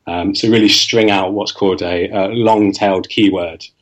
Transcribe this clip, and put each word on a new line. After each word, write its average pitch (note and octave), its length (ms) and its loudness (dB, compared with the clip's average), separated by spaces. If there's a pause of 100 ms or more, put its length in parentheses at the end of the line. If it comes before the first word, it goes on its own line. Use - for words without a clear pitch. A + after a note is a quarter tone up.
Um, F2 280 -4
so A2+ 140 0
really A2 200 4
string G#2+ 420 2
out F#2+ 220 0
what's G2+ 200 -6
called F#2 300 -2
a, F2 280 -4
a G2 180 -2
long-tailed G#2+ 800 0
keyword. F2+ 560 -2 (180)